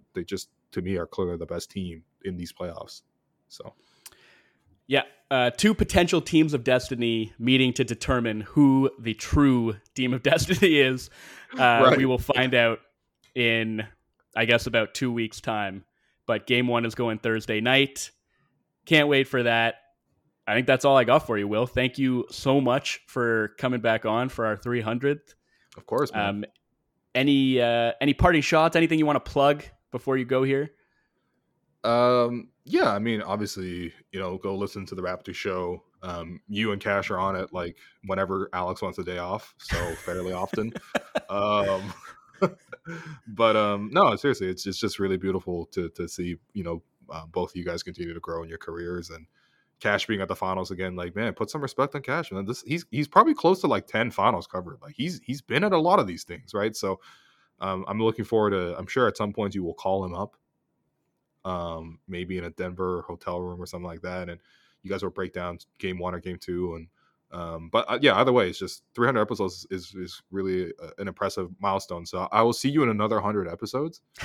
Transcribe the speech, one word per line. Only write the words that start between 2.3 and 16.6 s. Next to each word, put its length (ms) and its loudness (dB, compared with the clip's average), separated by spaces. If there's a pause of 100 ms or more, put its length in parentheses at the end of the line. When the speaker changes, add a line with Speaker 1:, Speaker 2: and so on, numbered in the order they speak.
Speaker 1:
these 160 -10
playoffs. 500 -14 (460)
So. 240 -18 (1160)
Speaker 2:
Yeah, 140 2 (280)
uh, 200 4
two 220 4
potential 480 2
teams 320 4
of 120 -2
destiny 760 0
meeting 360 4
to 100 0
determine 580 -2
who 560 6
the 160 -4
true 600 2 (180)
team 180 0
of 100 -2
<laughs> 20 2
destiny 560 6
is. 280 2 (460)
Uh, 300 6
Speaker 1:
Right. 140 8
Speaker 2:
we 60 4
will 140 2
find 360 2
out 260 4 (540)
in, 520 2 (500)
I 80 2
guess, 220 4
about 260 0
two 200 -2
weeks' 280 -4
time. 440 -6 (420)
But 200 0
game 200 4